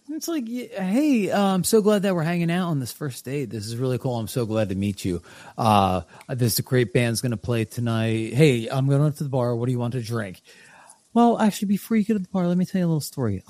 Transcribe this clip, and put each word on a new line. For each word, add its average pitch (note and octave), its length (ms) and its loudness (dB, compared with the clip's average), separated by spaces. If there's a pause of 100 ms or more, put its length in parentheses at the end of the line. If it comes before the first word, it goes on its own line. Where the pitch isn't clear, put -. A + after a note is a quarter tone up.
(100)
It's D#4 180 -8
like, D#4 180 -4
y-, A#3+ 240 -8
"Hey, G#3 600 2
uh, G3+ 120 0
I'm F#3+ 220 2
so A3 160 4
glad G3+ 220 4
that G3 120 2
we're E3 100 0
hanging E3+ 260 0
out F3 180 0
on D3+ 100 0
this B2 140 -6
first C#3+ 320 -10
date. C3+ 240 -6
This G#2+ 180 -8
is A#2 120 -8
really B2+ 180 0
cool. B2 200 -2
I'm A2 120 -4
so B2 160 -2
glad A2 240 0
to F#2+ 60 -2
meet G2 280 -2
you. F2 200 -2 (340)
Uh, G2 460 4 (260)
this A#2+ 260 0
is - 40 -2
a A#2 40 -2
great B2+ 300 0
band's A#2 300 0
gonna A#2+ 160 -2
play A#2 260 -2
tonight. A2+ 680 -2
Hey, B2 340 4
I'm C3+ 180 0
going C#3 160 2
up D3 140 0
to D#3 80 -4
the C3+ 60 -6
bar. B2 260 0
What A#2 100 -4
do B2+ 60 0
you B2 60 0
want A#2+ 160 -2
to B2 80 -4
drink?" G#2+ 400 -6 (720)
"Well, A#3 240 4
actually, G#3 300 0
before G#3 280 0
you G#3+ 80 2
go A3+ 100 -2
to G3+ 60 -2
the F3+ 80 -8
bar, F3+ 180 0
let F3 120 2
me F3+ 80 0
tell F#3+ 140 -2
you F3 60 0
a - 20 2
little D#3+ 120 2
story. G#2+ 500 -4